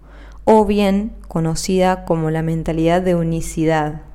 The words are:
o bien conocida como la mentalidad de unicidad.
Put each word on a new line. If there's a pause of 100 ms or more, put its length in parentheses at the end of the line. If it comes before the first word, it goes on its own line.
(440)
o
bien (140)
conocida
como
la
mentalidad
de
unicidad. (120)